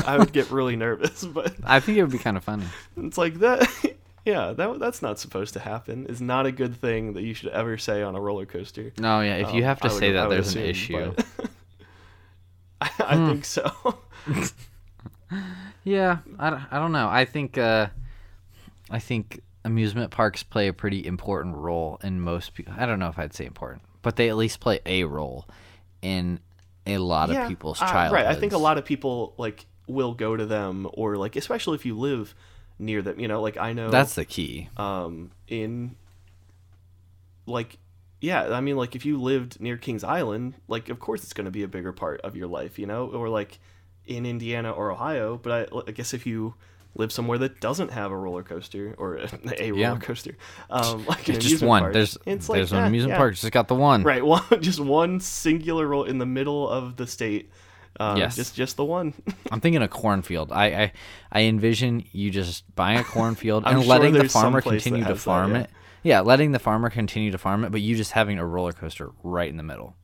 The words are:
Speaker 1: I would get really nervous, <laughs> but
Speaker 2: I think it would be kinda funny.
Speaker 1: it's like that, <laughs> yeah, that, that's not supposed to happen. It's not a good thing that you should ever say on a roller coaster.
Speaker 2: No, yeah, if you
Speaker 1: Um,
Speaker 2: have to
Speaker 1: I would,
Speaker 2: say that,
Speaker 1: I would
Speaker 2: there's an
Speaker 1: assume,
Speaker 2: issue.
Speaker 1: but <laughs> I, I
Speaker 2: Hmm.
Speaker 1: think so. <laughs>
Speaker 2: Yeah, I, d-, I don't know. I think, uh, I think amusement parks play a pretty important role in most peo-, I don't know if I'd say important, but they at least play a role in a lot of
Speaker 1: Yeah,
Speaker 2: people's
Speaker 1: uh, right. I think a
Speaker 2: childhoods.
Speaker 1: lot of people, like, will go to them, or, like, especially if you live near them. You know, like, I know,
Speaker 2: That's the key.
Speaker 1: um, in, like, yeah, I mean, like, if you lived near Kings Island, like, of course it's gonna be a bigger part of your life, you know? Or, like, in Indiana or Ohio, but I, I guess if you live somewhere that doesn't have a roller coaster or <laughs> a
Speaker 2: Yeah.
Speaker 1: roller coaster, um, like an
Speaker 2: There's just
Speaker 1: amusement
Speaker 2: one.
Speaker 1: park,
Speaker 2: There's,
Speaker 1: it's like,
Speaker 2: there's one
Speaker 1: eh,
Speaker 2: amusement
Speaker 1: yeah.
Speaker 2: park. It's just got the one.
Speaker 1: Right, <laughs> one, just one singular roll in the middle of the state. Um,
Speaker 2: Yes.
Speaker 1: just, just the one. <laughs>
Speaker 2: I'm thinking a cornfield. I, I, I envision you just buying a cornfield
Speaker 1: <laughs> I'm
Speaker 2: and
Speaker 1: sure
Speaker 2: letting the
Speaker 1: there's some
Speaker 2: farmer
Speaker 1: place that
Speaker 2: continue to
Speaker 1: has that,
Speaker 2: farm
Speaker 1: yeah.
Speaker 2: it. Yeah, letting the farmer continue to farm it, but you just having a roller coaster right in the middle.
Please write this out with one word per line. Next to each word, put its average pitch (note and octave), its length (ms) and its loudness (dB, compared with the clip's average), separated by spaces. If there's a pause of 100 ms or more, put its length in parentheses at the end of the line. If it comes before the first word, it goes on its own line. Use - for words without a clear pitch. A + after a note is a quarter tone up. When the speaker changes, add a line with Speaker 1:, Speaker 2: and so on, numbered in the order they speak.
Speaker 1:
I C#3 120 4
would F#3 140 6
get C3+ 180 4
really B2+ 260 2
nervous, A2+ 480 0
<laughs> - 0 -
but D#3+ 300 -4 (100)
Speaker 2:
I C3+ 160 8
think G#3+ 180 2
it F#3+ 40 8
would C#3 100 2
be B2 60 0
kinda G2 220 -2
funny. G#2+ 240 -6 (320)
Speaker 1:
it's - 220 -8
like E3+ 220 0
that, B3 280 6 (160)
<laughs> - 400 -8
yeah, B2+ 280 0
that, A3 280 -4
that's A#3+ 220 -4
not G#2+ 180 -4
supposed - 340 -8
to A2+ 60 -8
happen. A#2 480 -10
It's A#2+ 120 -10
not B2+ 260 0
a C3 40 0
good B2 260 -4
thing A2 360 -2
that G2 100 -8
you A2 120 -6
should - 160 -10
ever A2+ 280 -2
say G#2 240 -2
on G2 140 -4
a G2 40 -6
roller G2+ 260 -4
coaster. - 520 -12
Speaker 2:
No, A2 220 2
yeah, G#2 160 0
if G#2 180 -2
you A#2 60 2
Speaker 1:
Um, B2 40 4
Speaker 2:
have C3+ 180 0
to B2+ 60 2
Speaker 1:
I A2 40 0
would, G#2 80 0
Speaker 2:
say G2+ 120 4
that, F#2 120 4
Speaker 1:
I - 20 2
would G2 100 2
Speaker 2:
there's G2 200 0
an A2 60 -2
Speaker 1:
assume, D#2+ 80 0
Speaker 2:
issue. E2+ 460 -4
Speaker 1:
but A3+ 100 0 (1500)
<laughs> - 0 -
I, C#3+ 100 -4 (160)
I C#3+ 100 4
Speaker 2:
Hmm. E3 120 6
Speaker 1:
think D3 160 0
so. - 260 -2 (560)
<laughs> - 200 -2 (1400)
Speaker 2:
Yeah, F#3+ 340 2 (200)
I, D#3 120 0
d-, D3 60 -2 (140)
I C3+ 80 -2
don't E3 140 0
know. B2 160 2
I B2 160 4
think, C3+ 340 -4
uh, A2 300 4 (1000)
I A2+ 80 -4
think A2 420 -6 (240)
amusement A2+ 460 0
parks G#2+ 320 0
play G#2 260 0
a F#2 40 0
pretty G2 340 -4
important F2 500 -4
role D#2+ 460 -4
in F#2 180 -4
most E2+ 340 -4
peo-, - 120 -14 (100)
I B2 100 -2
don't A2 120 0
know F2+ 100 -2
if E2 100 -10
I'd D2+ 160 -8
say - 120 -10
important, - 360 -14 (200)
but A#2 140 -2
they A#2 120 4
at A2 80 0
least A2 240 0
play A2 240 0
a F#2 200 0
role C#2+ 420 -6 (560)
in F2+ 380 -2 (460)
a G2 120 -2
lot E2+ 320 2
of C4+ 60 0
Speaker 1:
Yeah, B3 120 -2
Speaker 2:
people's D#2+ 320 -6
Speaker 1:
uh, F#3 60 0 (260)
right. C3 140 4
I C#3+ 80 2
think - 180 -2
a F#3+ 40 2
Speaker 2:
childhoods. D#3 60 2
Speaker 1:
lot D#3 160 4
of C#3 60 -4
people, B2+ 540 -4
like, A2 280 -8 (200)
will B2+ 280 -2
go A2 220 -2
to A2 100 -2
them, F#2+ 460 -4
or, G#2+ 240 -2
like, G2 200 -4
especially - 400 -4
if - 100 -8
you A2 100 -4
live B2 380 -4 (460)
near G#2+ 220 -2
them. F#2+ 180 -6
You A#2 80 -4
know, G#2+ 120 -2
like, G#2+ 160 -4
I A2+ 160 -4
know, A2+ 180 -4
Speaker 2:
That's C3 260 4
the D2+ 80 -4
key. C#2+ 520 -8
Speaker 1:
um, F2+ 540 -6 (160)
in, A#2+ 480 -8 (1500)
like, A#2 320 -6 (420)
yeah, D3 320 0
I B2 80 0
mean, C#3 160 0
like, B2 200 -4
if B2+ 100 -10
you D3 140 0
lived B2+ 400 -2
near A#2+ 160 -6
Kings A2+ 260 -6
Island, B2 520 -2 (120)
like, A#2 220 -6
of A#2 100 -8
course - 240 -6
it's - 100 -16
gonna G2 200 -8
be G2+ 100 -4
a G2 60 -4
bigger F#2 240 -8
part D#2+ 300 -6
of G2+ 120 -8
your F2 140 -8
life, D#2 300 -8
you G2+ 80 -8
know? A#2 220 -4
Or, A#2 200 -6
like, G#2+ 320 -4 (460)
in A#2+ 180 -6
Indiana A#2 460 -4
or G2+ 220 -4
Ohio, A#2+ 440 -4
but A#2 360 -4
I, B2 60 -6 (100)
I - 20 -8
guess A#2 240 -8
if A#2+ 120 -8
you A2+ 280 -4 (400)
live A2 160 -2
somewhere A#2+ 280 -2
that C3+ 220 -4
doesn't D3 300 -2
have G2+ 220 -4
a G2 40 -6
roller F#2 280 -6
coaster G2 540 -10
or F2+ 180 -6
<laughs> - 420 -8
a A2+ 140 -4
Speaker 2:
Yeah. G#2 160 2
Speaker 1:
roller A#2+ 120 -2
coaster, - 360 -10 (340)
um, A#2 360 0
like - 200 -2
an C3+ 80 2
Speaker 2:
There's A#2 100 0
just D#3 180 4
Speaker 1:
amusement A#2 60 6
Speaker 2:
one. G#2 140 8
Speaker 1:
park, F#2+ 100 0
Speaker 2:
There's, G#2+ 320 4
Speaker 1:
it's G2 240 -4
like, F#2 100 2
Speaker 2:
there's F#2+ 140 2
one F#2+ 120 4
Speaker 1:
eh, - 20 4
Speaker 2:
amusement A#2 280 2
Speaker 1:
yeah. F3+ 40 2
Speaker 2:
park. B2 140 6
It's F2 80 -8
just A2 120 -2
got A#2 140 6
the B2+ 80 2
one. C3 300 8
Speaker 1:
Right, C3 220 4
<laughs> - 0 -
one, E3 160 6 (180)
just D#3+ 180 0
one D#3+ 400 2
singular D#3+ 720 0
roll C#3+ 160 0
in C3 140 -2
the B2+ 80 -2
middle C#3 420 -2
of B2 280 -4
the B2 120 -6
state. G#2+ 420 -4 (480)
Um, G#2 180 0
Speaker 2:
Yes. G2 200 0
Speaker 1:
just, B2 180 -6
just - 220 -4
the C#3+ 80 0
one. E3 280 -2 (200)
<laughs> - 180 -10
Speaker 2:
I'm G#2+ 100 -4
thinking E3 220 4
a G2+ 60 2
cornfield. F2+ 640 -2
I, G#2 140 4
I, G2+ 260 2 (400)
I G#2+ 100 4
envision A2+ 720 2
you G2+ 180 -2
just F#2 320 -2 (140)
buying G2 240 4
a A#2+ 40 0
cornfield A2 600 0
Speaker 1:
<laughs> - 20 2
I'm C3 120 6
Speaker 2:
and C3 60 6
Speaker 1:
sure B2 60 8
Speaker 2:
letting D3 220 10
the C#3+ 80 8
Speaker 1:
there's C3+ 120 4
some A2 100 8
Speaker 2:
farmer B2 200 4
Speaker 1:
place G#2+ 220 2
that A#2+ 60 2
Speaker 2:
continue A#2 140 2
to G2 60 0
Speaker 1:
has F#2+ 80 0
that, - 60 -12
Speaker 2:
farm F#2+ 300 2
Speaker 1:
yeah. B2 80 2
Speaker 2:
it. - 80 -8 (340)
Yeah, B2 160 6
letting C3+ 320 6
the B2+ 80 0
farmer A2+ 300 2
continue G#2+ 420 -2
to F2+ 60 -2
farm G2+ 260 0
it, F#2+ 80 -4
but A2 80 -2
you A2 160 2
just A2 160 -2
having G#2 260 2
a E2+ 80 -2
roller F2 260 -2
coaster - 380 -10 (140)
right F2 240 -2
in D2 80 -10
the D#2 80 -10
middle. B1 400 -12